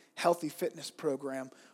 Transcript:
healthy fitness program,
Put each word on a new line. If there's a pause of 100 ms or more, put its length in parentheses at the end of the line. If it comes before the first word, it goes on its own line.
(140)
healthy
fitness
program, (240)